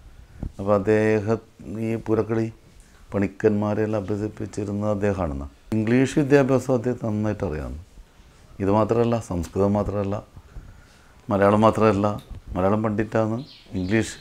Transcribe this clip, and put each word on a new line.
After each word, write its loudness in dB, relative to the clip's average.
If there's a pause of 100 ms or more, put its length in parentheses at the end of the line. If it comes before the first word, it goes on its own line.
(580)
അപ്പോൾ 2
അദ്ദേഹം 2 (480)
ഈ -2 (180)
പൂരക്കളി 0 (680)
പണിക്കന്മാരെല്ലാം 0
അഭ്യസിപ്പിച്ചിരുന്നത് -4
അദ്ദേഹമാണെന്ന്. -2 (300)
ഇംഗ്ലീഷ് 2
വിദ്യാഭ്യാസം 4
അദ്ദേഹം -2
നന്നായിട്ട് -2
അറിയാമെന്ന്. -8 (800)
ഇത് 2
മാത്രമല്ല, 2 (140)
സംസ്കൃതം 0
മാത്രമല്ല, -2 (1120)
മലയാളം 4
മാത്രമല്ല, 4 (480)
മലയാളം 0
പണ്ഡിറ്റാണ്, -2 (400)
ഇംഗ്ലീഷ് 0